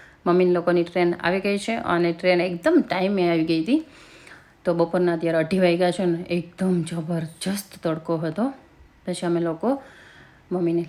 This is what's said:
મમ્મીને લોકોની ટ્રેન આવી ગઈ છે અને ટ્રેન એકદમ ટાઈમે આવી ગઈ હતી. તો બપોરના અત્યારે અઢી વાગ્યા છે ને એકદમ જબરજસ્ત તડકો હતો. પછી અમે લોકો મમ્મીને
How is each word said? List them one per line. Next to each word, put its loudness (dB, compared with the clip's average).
મમ્મીને 4
લોકોની 2
ટ્રેન 0
આવી -2
ગઈ -2
છે -4
અને 0
ટ્રેન 2
એકદમ 2
ટાઈમે 0
આવી 2
ગઈ 0
હતી. 0
તો 2
બપોરના 2
અત્યારે 0
અઢી 0
વાગ્યા 4
છે -2
ને 0
એકદમ -2
જબરજસ્ત -6
તડકો -2
હતો. -2
પછી -6
અમે 0
લોકો -2
મમ્મીને 0